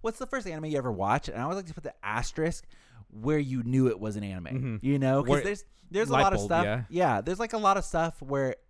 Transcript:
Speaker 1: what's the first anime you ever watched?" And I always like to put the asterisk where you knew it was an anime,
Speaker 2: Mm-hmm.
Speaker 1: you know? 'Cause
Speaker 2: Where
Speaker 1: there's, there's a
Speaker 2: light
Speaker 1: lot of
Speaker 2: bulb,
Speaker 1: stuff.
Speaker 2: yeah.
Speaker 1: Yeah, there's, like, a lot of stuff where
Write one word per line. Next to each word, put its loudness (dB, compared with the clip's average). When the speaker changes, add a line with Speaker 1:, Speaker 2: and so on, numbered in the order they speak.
Speaker 1:
what's -4
the -8
first -6
anime -6
you -2
ever -2
watched?" 2
And -8
I -4
always -2
like -8
to -12
put -14
the -8
asterisk -2
where 0
you -2
knew 4
it 0
was -6
an -6
anime, -6
Speaker 2:
Mm-hmm. -4
Speaker 1:
you 2
know? 4
'Cause -2
Speaker 2:
Where 4
Speaker 1:
there's, -4
there's 0
a 4
Speaker 2:
light 6
Speaker 1:
lot 6
of 2
Speaker 2:
bulb, 0
Speaker 1:
stuff. 4
Speaker 2:
yeah. 0
Speaker 1:
Yeah, 4
there's, -4
like, -4
a -2
lot 4
of -2
stuff -2
where -2